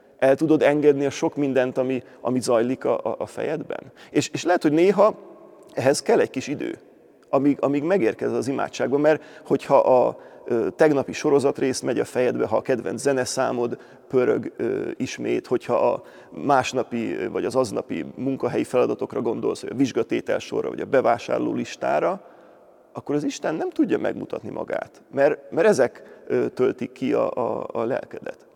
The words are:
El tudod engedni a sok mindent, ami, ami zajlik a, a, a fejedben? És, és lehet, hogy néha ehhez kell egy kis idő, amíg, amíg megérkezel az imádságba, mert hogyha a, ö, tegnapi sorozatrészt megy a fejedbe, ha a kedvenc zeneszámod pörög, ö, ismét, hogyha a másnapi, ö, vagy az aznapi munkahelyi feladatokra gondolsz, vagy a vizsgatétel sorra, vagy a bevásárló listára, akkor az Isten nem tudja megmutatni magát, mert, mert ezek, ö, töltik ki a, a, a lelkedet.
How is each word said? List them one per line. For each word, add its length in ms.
El 180
tudod 260
engedni 440
a 40
sok 260
mindent, 420
ami, 240
ami 200
zajlik 440
a, 200
a, 140
a 80
fejedben? 680
És, 180
és 160
lehet, 180
hogy 100
néha 460
ehhez 300
kell 180
egy 100
kis 160
idő, 320
amíg, 300
amíg 220
megérkezel 540
az 120
imádságba, 500
mert 240
hogyha 320
a, 420
ö, 300
tegnapi 360
sorozatrészt 680
megy 160
a 60
fejedbe, 420
ha 100
a 60
kedvenc 380
zeneszámod 800
pörög, 480
ö, 400
ismét, 500
hogyha 280
a 280
másnapi, 840
ö, 160
vagy 140
az 120
aznapi 480
munkahelyi 500
feladatokra 560
gondolsz, 400
vagy 100
a 60
vizsgatétel 600
sorra, 300
vagy 120
a 60
bevásárló 680
listára, 840
akkor 220
az 100
Isten 300
nem 160
tudja 280
megmutatni 520
magát, 520
mert, 380
mert 180
ezek, 580
ö, 220
töltik 440
ki 200
a, 200
a, 400
a 120
lelkedet. 720